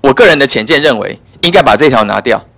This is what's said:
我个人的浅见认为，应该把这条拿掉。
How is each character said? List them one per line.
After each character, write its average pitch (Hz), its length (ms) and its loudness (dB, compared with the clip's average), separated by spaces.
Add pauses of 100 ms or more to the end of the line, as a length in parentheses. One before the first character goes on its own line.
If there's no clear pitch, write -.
我 135 120 2
个 220 140 2
人 160 100 2
的 139 80 0
浅 120 180 -4
见 143 160 -2
认 147 200 0
为， 101 200 -10 (220)
应 170 80 -4
该 175 140 2
把 110 120 2
这 135 140 2
条 113 140 2
拿 101 180 -4
掉。 110 220 -4 (140)